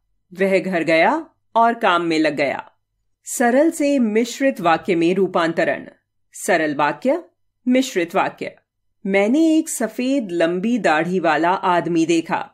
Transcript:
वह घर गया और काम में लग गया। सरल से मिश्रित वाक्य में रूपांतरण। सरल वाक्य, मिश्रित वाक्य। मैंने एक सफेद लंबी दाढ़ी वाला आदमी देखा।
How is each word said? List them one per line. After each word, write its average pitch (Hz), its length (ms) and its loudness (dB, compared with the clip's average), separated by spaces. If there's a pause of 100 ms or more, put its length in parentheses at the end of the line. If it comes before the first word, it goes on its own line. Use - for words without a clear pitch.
(340)
वह 190 260 2
घर 175 240 -2
गया 180 420 2 (300)
और 233 180 4
काम 196 280 0
में 165 180 -2
लग 156 160 0
गया। - 360 -4 (520)
सरल 262 480 2
से 285 280 0
मिश्रित 240 600 0
वाक्य 170 340 0
में 165 200 2
रूपांतरण। 170 720 -2 (460)
सरल 160 420 -2
वाक्य, 151 480 -2 (440)
मिश्रित 254 480 0
वाक्य। - 400 -4 (500)
मैंने 240 520 2
एक 311 120 -2
सफेद 247 640 -4
लंबी 175 460 0
दाढ़ी 175 420 0
वाला 160 320 0
आदमी 170 540 0
देखा। 165 480 -2